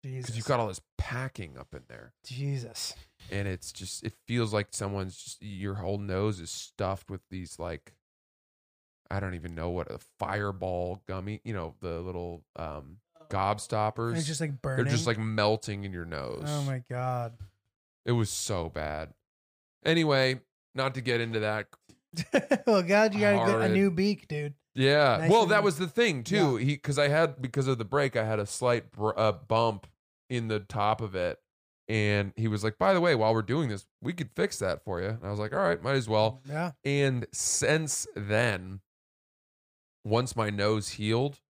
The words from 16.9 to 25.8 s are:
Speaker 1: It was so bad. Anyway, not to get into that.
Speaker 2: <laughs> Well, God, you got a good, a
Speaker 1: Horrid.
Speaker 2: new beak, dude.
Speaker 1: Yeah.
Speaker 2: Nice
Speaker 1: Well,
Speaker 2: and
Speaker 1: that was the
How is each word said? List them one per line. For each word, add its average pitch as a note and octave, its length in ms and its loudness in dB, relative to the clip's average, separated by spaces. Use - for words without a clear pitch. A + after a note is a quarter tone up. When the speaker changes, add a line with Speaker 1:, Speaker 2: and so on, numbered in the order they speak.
Speaker 1:
It A#2+ 60 2
was A2+ 180 2
so E2+ 400 -2
bad. D2+ 420 -6
Anyway, C#3 560 4
not C3 200 -2
to C3 80 -6
get A#2 180 2
into A2+ 200 0
that. G#2+ 260 -2
Speaker 2:
<laughs> - 500 2
Well, G#3 160 6
God, G3+ 320 6
you G#3 60 0
got G#3 140 6
a G3 120 4
good, - 80 4
a A3 40 2
Speaker 1:
Horrid. F#3 140 4
Speaker 2:
new F#3 180 6
beak, G3 380 0
dude. D3 260 -6
Speaker 1:
Yeah. C3+ 460 6
Speaker 2:
Nice D#3+ 100 4
Speaker 1:
Well, A3+ 120 8
Speaker 2:
and F#3 100 4
Speaker 1:
that G#3 120 6
was E3+ 140 4
the F3+ 100 -2